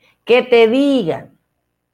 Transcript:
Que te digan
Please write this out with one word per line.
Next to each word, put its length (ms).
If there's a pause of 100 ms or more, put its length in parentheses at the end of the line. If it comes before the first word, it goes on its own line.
(240)
Que 200
te 240
digan 680 (580)